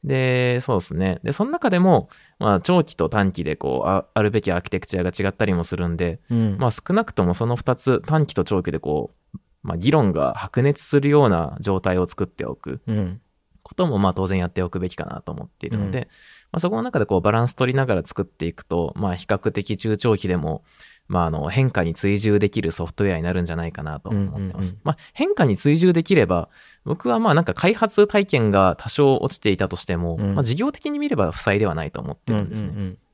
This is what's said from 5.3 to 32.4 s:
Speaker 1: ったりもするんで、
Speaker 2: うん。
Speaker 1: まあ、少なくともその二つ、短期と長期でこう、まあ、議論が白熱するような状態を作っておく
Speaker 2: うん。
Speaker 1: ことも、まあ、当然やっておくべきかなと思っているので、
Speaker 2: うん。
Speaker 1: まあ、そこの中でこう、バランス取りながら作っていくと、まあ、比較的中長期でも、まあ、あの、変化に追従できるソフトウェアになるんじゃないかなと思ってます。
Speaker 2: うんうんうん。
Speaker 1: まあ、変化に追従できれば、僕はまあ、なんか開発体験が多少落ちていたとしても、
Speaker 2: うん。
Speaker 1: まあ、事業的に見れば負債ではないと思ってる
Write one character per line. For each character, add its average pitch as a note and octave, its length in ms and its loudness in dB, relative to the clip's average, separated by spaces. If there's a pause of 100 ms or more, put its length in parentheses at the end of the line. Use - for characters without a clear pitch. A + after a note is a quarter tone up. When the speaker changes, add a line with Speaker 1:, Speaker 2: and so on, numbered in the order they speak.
Speaker 1:
っ - 40 -10
た - 80 -2
り G2+ 100 2
も F2 120 0
す - 100 -6
る F2 140 -2
ん E2+ 80 -4
で、 E2+ 240 -2 (100)
Speaker 2:
う A#2+ 40 0
ん。 A2 220 2
Speaker 1:
ま B2 100 0
あ、 A2 40 2
少 - 220 -4
な A3 100 2
く - 80 -8
と - 140 0
も F2 80 2
そ A#2 120 -2
の A#2+ 120 -2
二 B2 180 0
つ、 - 300 2
短 D#3 200 2
期 - 80 -14
と F2+ 120 0
長 F#2 180 0
期 E2 80 -4
で D2+ 80 -4
こ D2 320 -4 (220)
う、 - 40 -16 (240)
ま - 120 -6
あ、 E2 40 -4
議 G2+ 140 0
論 A2 220 4
が C#2 220 0
白 - 260 -4
熱 C#3+ 220 2
す C#3+ 180 2
る C#3+ 80 2
よ D3 160 6
う A2+ 40 4
な E2 300 0
状 G2 220 0
態 F#2 160 0
を F2+ 100 2
作 - 180 -4
っ - 20 -14
て - 180 -10
お C#2 100 -6
く - 320 -10
Speaker 2:
う A2+ 60 -2
ん。 G2 280 -4 (400)
Speaker 1:
こ - 140 -20
と F3+ 120 0
も、 B2 120 0
ま F#3+ 100 4
あ、 F3 40 0
当 F#2+ 120 -2
然 F#2 140 0
や F2+ 80 0
っ - 40 -4
て F#2 120 -2
お F2 60 -2
く F#2 100 -6
べ F2 80 -2
き - 80 -8
か D#2 80 -8
な - 180 -10
と - 120 -10
思 - 120 -10
っ - 40 -20
て - 180 -12
い - 20 -8
る A#2 80 -2
の G2+ 140 -2
で、 C3 80 -4
Speaker 2:
う - 40 -6
ん。 - 20 -8
Speaker 1:
ま - 40 -20 (480)
あ、 - 40 -2
そ F3 80 0
こ A3 80 -2
の A3+ 60 -2
中 A#3+ 160 -2
で G#2 60 2
こ G2 120 0
う、 F2 40 2
バ G#2 100 4
ラ A2+ 120 2
ン A#2+ 60 0
ス - 60 -8
取 B2+ 180 0
り C3+ 40 2
な C3+ 80 2
が A2+ 100 0
ら E2 100 -2
作 - 160 -8
っ F2+ 40 0
て - 200 -10
い E2+ 80 -4
く - 100 -18
と、 E2+ 320 -2
ま G2 140 -2
あ、 F2+ 60 -2
比 - 100 -12
較 G2+ 260 -2
的 G#2 260 -4
中 G#2+ 200 -2
長 A2 200 2
期 F#2+ 100 -4
で F2+ 100 0
も、 D#2 260 -4 (440)
ま F2+ 140 0
あ、 E2 40 2
あ D#2+ 60 0
の、 D2+ 180 -4
変 C3 220 2
化 F2+ 120 -2
に E2 120 -2
追 G2+ 240 0
従 G#2 180 4
で G2+ 140 2
き G#2+ 100 -2
る E2 100 -2
ソ E2+ 140 -4
フ - 80 -12
ト G#2 100 -2
ウ G2+ 40 2
ェ F#2 80 0
ア - 20 -4
に E2 60 -4
な F2 100 -2
る F2+ 80 0
ん E2+ 40 0
じ E2 60 -6
ゃ D#2+ 40 -4
な E2 100 -4
い E2 60 -8
か - 100 -12
な D2+ 180 -8
と - 100 -14
思 G2+ 160 0
っ - 0 -
て F#2+ 60 -6
ま - 60 -8
す。 - 0 -
Speaker 2:
う - 20 -8
ん G2 60 -6
う F#2 40 -6
ん - 20 -8
う F#2 100 -6
ん。 F#2+ 220 -6
Speaker 1:
ま D3+ 100 -2
あ、 - 40 -6 (160)
変 F#4+ 200 0
化 F#3+ 120 2
に G#2 120 2
追 D3 200 2
従 F3+ 140 6
で E3 120 2
き G3 100 0
れ B2 140 6
ば、 F2 220 0 (360)
僕 - 240 -4
は A#3 100 2
ま A3+ 120 2
あ、 - 20 4
な D#3+ 80 6
ん E3+ 40 0
か - 100 -2
開 F#3+ 180 2
発 G#3 340 4
体 G3+ 200 0
験 A2+ 240 2
が F#2+ 260 6
多 - 120 -12
少 C#3 280 4
落 - 180 -2
ち - 40 -14
て A2 100 2
い F#2+ 80 2
た F#2+ 100 0
と F2 80 -4
し - 100 -10
て F2 120 -2
も、 E2+ 220 -2
Speaker 2:
う G#2+ 40 -2
ん。 G2 120 0
Speaker 1:
ま D3 60 0
あ、 - 20 2
事 A#2 120 0
業 B3+ 160 -2
的 D4 200 -8
に D4 80 -4
見 D4 100 -2
れ C#4+ 60 0
ば F2 160 0
負 - 100 -8
債 G2+ 160 2
で G#2+ 80 2
は F2 80 -2
な D#2+ 100 -4
い D2+ 80 -8
と - 80 -12
思 C#2 140 -10
っ - 20 -10
て - 160 -8
る G#2+ 120 0